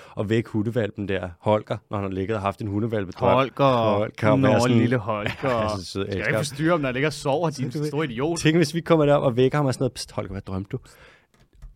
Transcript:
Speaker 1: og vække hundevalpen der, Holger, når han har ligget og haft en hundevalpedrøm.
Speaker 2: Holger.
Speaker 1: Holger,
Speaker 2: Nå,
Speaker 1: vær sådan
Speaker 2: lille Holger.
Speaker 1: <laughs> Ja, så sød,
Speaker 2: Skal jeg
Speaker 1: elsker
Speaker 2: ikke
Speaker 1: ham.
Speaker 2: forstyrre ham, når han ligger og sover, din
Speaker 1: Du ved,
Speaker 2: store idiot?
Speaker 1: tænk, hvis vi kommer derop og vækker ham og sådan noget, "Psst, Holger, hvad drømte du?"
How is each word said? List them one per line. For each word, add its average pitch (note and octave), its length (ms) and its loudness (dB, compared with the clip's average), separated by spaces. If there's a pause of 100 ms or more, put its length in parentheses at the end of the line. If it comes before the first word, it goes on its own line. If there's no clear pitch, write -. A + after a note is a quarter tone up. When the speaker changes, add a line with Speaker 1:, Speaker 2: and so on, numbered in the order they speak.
(140)
Speaker 1:
og G#2+ 160 -4
vække A2+ 200 0
hundevalpen G#2 580 -2
der, F#2 220 -4 (100)
Holger, G#2+ 360 0 (140)
når G#2+ 80 -6
han G2+ 100 -2
har F#2+ 60 -6
ligget G2 220 -2
og G2+ 60 -6
haft G2 180 -4
en A2+ 60 -6
hundevalpedrøm. G#2 680 -2
Speaker 2:
Holger. B2+ 180 0 (400)
Speaker 1:
Holger, G#2+ 440 2
Speaker 2:
Nå, C3+ 120 4
Speaker 1:
vær - 100 6
sådan A#2+ 200 4
Speaker 2:
lille A#2 180 4
Holger. G#2+ 340 -4 (120)
Speaker 1:
<laughs> - 0 -
Ja, A#2 340 0
så F#2 80 -8
sød, - 0 -
Speaker 2:
Skal G2 160 -6
jeg G2 60 -4
Speaker 1:
elsker G2+ 200 -4
Speaker 2:
ikke A2+ 100 0
Speaker 1:
ham. G#2+ 80 0
Speaker 2:
forstyrre D3+ 260 -2
ham, F3 100 2
når C#3 80 -2
han B2 60 -4
ligger C#3 140 0
og D3 40 -2
sover, D3 380 -2
din B2 200 -6
Speaker 1:
Du D#3+ 80 -8
ved, D3+ 100 -2
Speaker 2:
store D3 160 -2
idiot? C#3+ 340 -4
Speaker 1:
tænk, D#3 180 4
hvis E3+ 180 2
vi E3+ 60 -2
kommer D#3+ 260 4
derop C#3+ 160 4
og C3 140 0
vækker C3 220 4
ham D3 80 2
og C3 80 0
sådan - 80 -6
noget, B2 100 0
"Psst, - 200 -14
Holger, G2+ 200 -8
hvad F#2+ 100 -8
drømte F#2+ 260 -6
du?" C3+ 100 -8 (960)